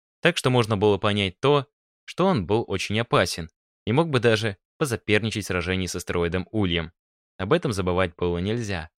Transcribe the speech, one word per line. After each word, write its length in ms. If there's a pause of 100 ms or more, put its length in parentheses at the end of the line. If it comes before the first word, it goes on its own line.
(220)
Так 160
что 120
можно 260
было 200
понять 440
то, 260 (380)
что 220
он 200
был 200
очень 320
опасен 520 (340)
и 80
мог 160
бы 100
даже 380 (220)
позаперничать 680
в 40
сражении 380
с 80
астероидом 560
Ульем. 420 (440)
Об 160
этом 200
забывать 440
было 220
нельзя. 600